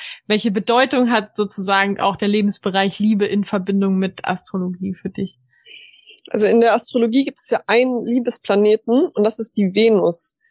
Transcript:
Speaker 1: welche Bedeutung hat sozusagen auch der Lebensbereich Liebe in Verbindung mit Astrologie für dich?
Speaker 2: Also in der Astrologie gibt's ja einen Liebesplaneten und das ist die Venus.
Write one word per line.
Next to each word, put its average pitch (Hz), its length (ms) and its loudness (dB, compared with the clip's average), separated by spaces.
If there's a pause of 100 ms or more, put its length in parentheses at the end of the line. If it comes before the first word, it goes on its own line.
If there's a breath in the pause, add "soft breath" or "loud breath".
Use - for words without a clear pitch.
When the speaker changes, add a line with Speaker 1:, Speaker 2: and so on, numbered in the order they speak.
(260 loud breath)
Speaker 1:
welche 214 240 0
Bedeutung 247 600 2
hat 214 260 -2
sozusagen 196 640 -2
auch 190 160 0
der 202 120 -2
Lebensbereich 202 720 0
Liebe 208 260 2
in 202 200 -2
Verbindung 196 540 0
mit 190 280 -4
Astrologie 185 680 -6
für - 140 -12
dich? 190 300 -10 (880 loud breath)
Speaker 2:
Also 208 180 0
in 214 140 4
der 233 140 4
Astrologie 233 500 0
gibt's - 260 -10
ja - 160 -2
einen 240 380 2
Liebesplaneten 226 1040 0
und 208 160 -2
das 220 140 -2
ist - 180 -8
die 190 180 0
Venus. 196 640 2 (120)